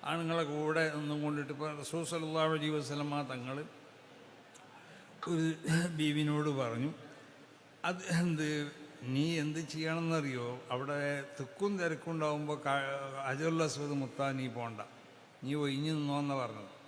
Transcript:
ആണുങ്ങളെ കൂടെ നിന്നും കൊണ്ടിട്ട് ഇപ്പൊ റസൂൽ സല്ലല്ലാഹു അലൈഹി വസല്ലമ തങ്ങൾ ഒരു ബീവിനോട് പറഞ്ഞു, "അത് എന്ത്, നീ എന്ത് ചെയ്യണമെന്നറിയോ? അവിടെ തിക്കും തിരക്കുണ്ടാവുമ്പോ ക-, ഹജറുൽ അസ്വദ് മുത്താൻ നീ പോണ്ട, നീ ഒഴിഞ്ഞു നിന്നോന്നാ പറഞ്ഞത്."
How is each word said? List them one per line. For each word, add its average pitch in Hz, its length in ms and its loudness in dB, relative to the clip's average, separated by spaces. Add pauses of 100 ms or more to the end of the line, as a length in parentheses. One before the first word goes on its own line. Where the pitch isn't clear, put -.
ആണുങ്ങളെ 165 360 2
കൂടെ 151 380 2 (120)
നിന്നും 147 280 -2
കൊണ്ടിട്ട് 147 300 -2
ഇപ്പൊ 147 140 -4 (140)
റസൂൽ 165 240 -2
സല്ലല്ലാഹു 160 500 2
അലൈഹി 151 220 2
വസല്ലമ 147 460 -2 (100)
തങ്ങൾ 127 240 -6 (1700)
ഒരു 160 180 4 (520)
ബീവിനോട് 151 520 4 (100)
പറഞ്ഞു, 120 300 0 (960)
"അത് 180 180 -2 (180)
എന്ത്, 156 280 4 (680)
നീ 143 120 4 (160)
എന്ത് 151 180 0 (120)
ചെയ്യണമെന്നറിയോ? 160 760 0 (220)
അവിടെ 139 280 0 (380)
തിക്കും 190 420 -2
തിരക്കുണ്ടാവുമ്പോ 151 760 0 (120)
ക-, 139 160 4 (440)
ഹജറുൽ 160 360 2
അസ്വദ് 147 400 0
മുത്താൻ 135 340 0
നീ 131 120 -2
പോണ്ട, 113 320 -6 (640)
നീ 131 100 -2
ഒഴിഞ്ഞു 147 400 2
നിന്നോന്നാ 143 480 2
പറഞ്ഞത്." 107 320 -6 (140)